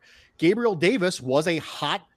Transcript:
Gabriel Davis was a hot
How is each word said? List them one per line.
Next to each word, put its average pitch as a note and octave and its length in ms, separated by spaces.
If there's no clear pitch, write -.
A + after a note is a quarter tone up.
Gabriel G#3+ 380
Davis F3 460
was C3+ 260
a E3+ 100
hot D3+ 600